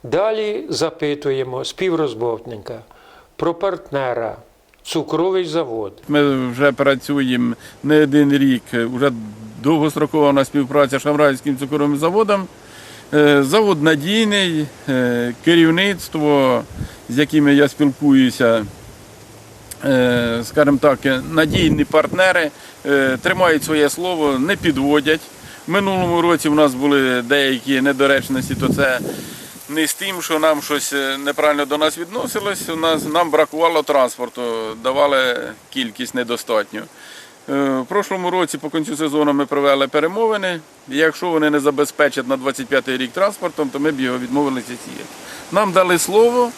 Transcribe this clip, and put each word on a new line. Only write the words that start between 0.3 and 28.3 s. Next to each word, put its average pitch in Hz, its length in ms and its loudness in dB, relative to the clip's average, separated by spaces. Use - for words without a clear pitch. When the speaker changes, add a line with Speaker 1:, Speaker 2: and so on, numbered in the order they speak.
Speaker 1:
запитуємо 143 960 -4
співрозмовника 120 1160 -4
про 170 180 -2
партнера, 135 840 -4
цукровий 170 640 -2
завод. 127 640 -6
Speaker 2:
Ми 139 400 2
вже 131 240 2
працюємо 127 840 0
не 151 200 6
один 143 300 4
рік, 135 300 2
вже 123 400 0
довгострокова 151 680 2
у 139 40 4
нас 139 160 2
співпраця 139 500 0
з 123 40 -4
Шамрайським 147 560 0
цукровим 143 380 -2
заводом. 196 500 0
Е, 147 280 6
завод 180 400 2
надійний, 175 840 0
е, 123 460 0
керівництво, 160 1200 2
з 120 100 -2
якими 147 360 4
я 143 140 6
спілкуюся, 131 1000 2
е, 123 600 2
скажімо 143 360 2
так, 139 180 4
надійні 156 540 2
партнери, 170 680 2
е, 135 360 2
тримають 175 420 2
своє 151 240 2
слово, 156 500 -2
не 175 180 0
підводять. 147 640 0
В - 40 -8
минулому 185 520 0
році 165 260 2
в 147 60 2
нас 151 200 4
були 131 480 2
деякі 135 580 0
недоречності, 135 720 0